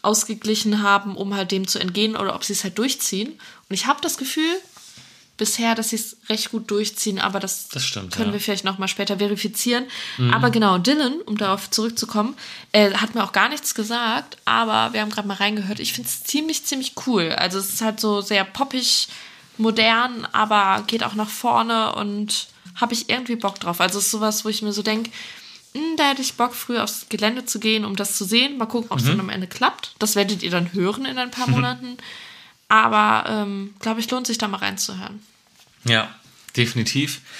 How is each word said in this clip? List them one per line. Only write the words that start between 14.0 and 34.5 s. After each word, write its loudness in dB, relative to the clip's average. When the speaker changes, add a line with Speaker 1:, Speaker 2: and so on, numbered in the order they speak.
Speaker 1:
aber 2
wir 0
haben -2
gerade -4
mal -2
reingehört. 0
Ich -4
find's -6
ziemlich, -2
ziemlich -4
cool. 2
Also 0
es -4
ist -4
halt -2
so 2
sehr 2
poppig, 0
modern, 2
aber 4
geht 0
auch -2
nach -2
vorne 2
und -4
hab 0
ich -4
irgendwie -2
Bock -4
drauf. -2
Also 2
es 2
ist 0
sowas, 0
wo -4
ich -2
mir -2
so -2
denk, 0
hm, -4
da 4
hätte -2
ich -4
Bock, 0
früh -4
aufs -4
Gelände -2
zu -4
gehen, 2
um -6
das -2
zu -4
sehen. 2
Mal -2
gucken, -4
ob's 0
Speaker 2:
Mhm. 2
Speaker 1:
dann 2
am -6
Ende -4
klappt. -2
Das 0
werdet 2
ihr -2
dann 0
hören 0
in -6
ein -4
paar -4
Speaker 2:
Mhm. 4
Speaker 1:
Monaten. -2
Aber, 6
ähm, -4
glaub -2
ich, -2
lohnt -2
sich -2
da -2
mal -4